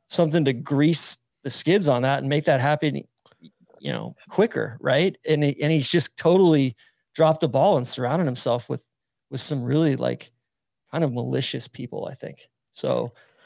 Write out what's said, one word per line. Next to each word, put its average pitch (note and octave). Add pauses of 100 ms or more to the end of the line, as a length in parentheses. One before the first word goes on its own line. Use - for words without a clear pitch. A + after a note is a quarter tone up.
something D#3+
to C3+
grease D3 (260)
the C3+
skids F3+
on B2
that C3+
and C3+
make D3
that C#3
happen, D3 (760)
you -
know, A#1 (140)
quicker, B2
right? D3+ (120)
And D3+
he, C#3+
and D3
he's D3+
just -
totally E3 (400)
dropped D#3+
the D#3+
ball D3
and B2
surrounded C3
himself B2
with, C3 (460)
with C3+
some C#3
really, C#3+
like, B2 (580)
kind E3
of C3+
malicious B2+
people, -
I -
think. - (240)
So, B2+ (340)